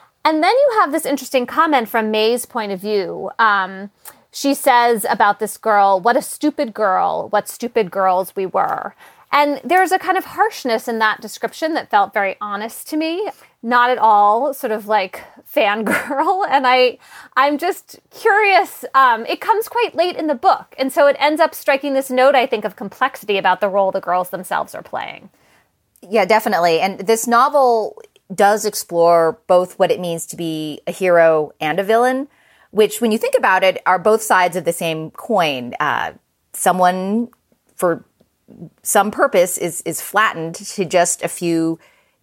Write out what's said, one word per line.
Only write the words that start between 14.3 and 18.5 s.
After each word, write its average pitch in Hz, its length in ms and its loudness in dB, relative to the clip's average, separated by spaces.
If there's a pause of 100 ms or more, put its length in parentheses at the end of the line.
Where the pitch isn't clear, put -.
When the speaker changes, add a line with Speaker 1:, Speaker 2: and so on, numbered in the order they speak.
Speaker 1:
sort 254 200 -6
of, 214 160 -8
like, 202 340 -2 (280)
fangirl. 262 960 0
<laughs> - 40 -4
And 269 160 2
I, 254 320 4 (380)
I'm 285 200 2
just - 440 -6 (100)
curious. 392 800 0